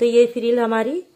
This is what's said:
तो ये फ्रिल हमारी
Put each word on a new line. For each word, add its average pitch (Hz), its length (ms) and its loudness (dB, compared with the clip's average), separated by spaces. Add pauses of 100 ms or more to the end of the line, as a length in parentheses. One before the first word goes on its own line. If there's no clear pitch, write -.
तो 233 40 0
ये 240 220 4
फ्रिल 233 320 -2
हमारी 226 440 -2 (140)